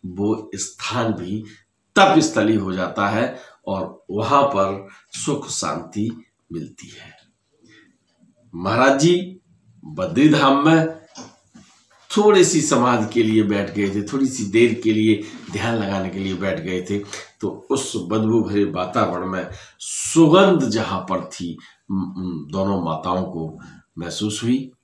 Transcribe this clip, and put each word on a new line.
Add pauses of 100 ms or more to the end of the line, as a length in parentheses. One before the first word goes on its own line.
वो
स्थान
भी (520)
तप
स्थली
हो
जाता
है (260)
और
वहाँ
पर (220)
सुख
शांति (280)
मिलती
है। (1400)
महाराज
जी (440)
बद्रीधाम
में (1120)
थोड़ी
सी
समाधि
के
लिए
बैठ
गए
थे,
थोड़ी
सी
देर
के
लिए (280)
ध्यान
लगाने
के
लिए
बैठ
गए
थे, (420)
तो
उस
बदबू
भरे
वातावरण
में (280)
सुगंध
जहाँ
पर
थी, (320)
उम,
उम,
दोनों
माताओं
को (400)
महसूस
हुई। (120)